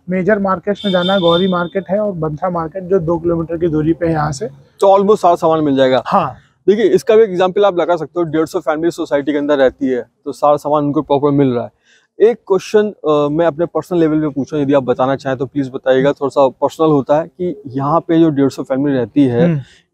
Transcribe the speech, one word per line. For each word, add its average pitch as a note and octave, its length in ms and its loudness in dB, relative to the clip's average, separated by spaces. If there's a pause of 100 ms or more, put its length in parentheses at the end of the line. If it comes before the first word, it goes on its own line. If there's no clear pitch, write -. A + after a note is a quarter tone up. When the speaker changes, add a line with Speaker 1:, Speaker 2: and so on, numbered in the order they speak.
Speaker 1:
major F#3+ 300 0
markets G3 460 -4
में G3+ 60 0
जाना F3+ 220 0
है, G3+ 60 2
गौरी E3+ 280 2
market F3+ 420 -4
है G3 100 -2
और G#3 120 -2
बंथा D#3+ 380 -6
market, E3+ 340 -8
जो F#3 160 0
दो E3+ 180 -2
किलोमीटर E3 400 -4
की E3+ 100 -2
दूरी D#3 260 0
पे E3+ 140 -2
है E3 60 0
यहाँ D3+ 180 -2
से, - 180 -8 (300)
Speaker 2:
तो G3 180 6
almost G3+ 200 4
सारा A3+ 180 0
सामान D#3+ 280 0
मिल C#3 120 0
जाएगा। C3 320 2
Speaker 1:
हाँ। D#3 280 -2 (320)
Speaker 2:
देखिए, G#3 180 2
इसका F#3 300 2
भी A3 60 8
एग्जांपल F#3 440 2
आप F#3 120 2
लगा E3+ 180 0
सकते D#3+ 240 -8
हो, F3 40 0
डेढ़ D#3+ 220 -2
सौ - 140 -6
family D#3+ 320 -2
society D3 400 -4
के C#3+ 60 0
अंदर D3 200 0
रहती C3 300 0
है, B2 180 -2 (200)
तो C#3+ 60 -8
सारा D3 260 2
सामान D3 260 0
उनको C#3+ 180 -2
proper C#3+ 300 0
मिल C#3 160 2
रहा A#2+ 160 -2
है। A2 80 -12 (500)
एक A3+ 160 4 (100)
question, G#3 400 0
अ, D3 440 0
मैं E3 140 0
अपने D#3+ 200 -2
personal E3 340 -4
level D#3 220 2
पे D#3 60 -2
पूछूं, C#3+ 320 -6
यदि C#3+ 140 0
आप C#3 100 2
बताना B2+ 320 0
चाहें C3 220 -6
तो C3+ 80 -4
please C3+ 280 -6
बताइएगा, C3 380 2
थोड़ा C#3 180 -4
सा C#3 180 2
personal C#3+ 400 -2
होता D3 300 2
है E3 100 -4
कि F3+ 400 -8
यहाँ C#3 320 -2
पे E3 200 0
जो E3 100 4
डेढ़ C#3 200 0
सौ C#3 140 -10
family C3+ 320 -2
रहती B2+ 300 0
है, A#2+ 200 2
Speaker 1:
हम्म। E3 140 0 (340)